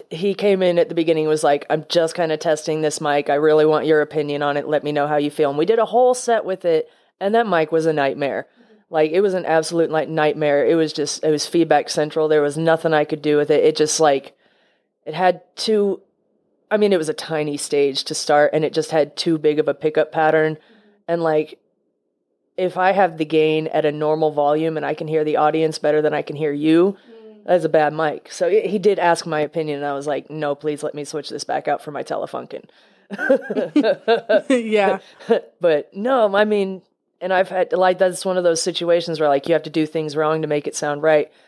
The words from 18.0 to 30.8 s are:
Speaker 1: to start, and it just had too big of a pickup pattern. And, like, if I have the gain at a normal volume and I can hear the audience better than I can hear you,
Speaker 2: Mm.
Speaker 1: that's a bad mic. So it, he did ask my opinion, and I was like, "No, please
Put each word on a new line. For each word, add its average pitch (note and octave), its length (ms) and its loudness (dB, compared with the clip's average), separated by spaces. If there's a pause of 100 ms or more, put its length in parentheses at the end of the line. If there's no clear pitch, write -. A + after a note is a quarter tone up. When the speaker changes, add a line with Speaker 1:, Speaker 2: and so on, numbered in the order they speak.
Speaker 1:
to - 100 -8
start, D3 400 2
and D#3 120 2
it - 80 -2
just D#3 180 -2
had D3 240 0
too E3 240 0
big D3+ 180 0
of D3 120 0
a C#3 40 0
pickup D#3 380 -2
pattern. D#3 460 2 (500)
And, E3+ 160 -2
like, D#3 360 -2 (960)
if F3+ 200 -2
I F#3 140 4
have F3+ 260 2
the D#3+ 80 -2
gain D#3 420 2
at D#3 180 0
a D3 60 2
normal D3+ 400 0
volume D3+ 440 0
and D3 100 -6
I D3 100 -4
can D#3+ 120 -10
hear D#3 160 0
the D3+ 140 0
audience D#3 420 0
better D3+ 220 2
than D3+ 120 0
I D3 100 -4
can D3+ 120 -10
hear D3 160 -4
you, D#3+ 460 2 (100)
Speaker 2:
Mm. - 380 -20
Speaker 1:
that's F3+ 200 2
a D#3+ 40 0
bad D3+ 240 2
mic. D#3 380 -4
So F3 160 -2
it, G3+ 200 2
he G3 120 -2
did G3 180 2
ask E3+ 300 2
my D#3 140 -2
opinion, D3+ 360 -4
and C#3+ 80 -6
I C#3+ 80 -4
was C#3 140 -6
like, C#3+ 240 -6
"No, D3 240 -4
please D3+ 260 -6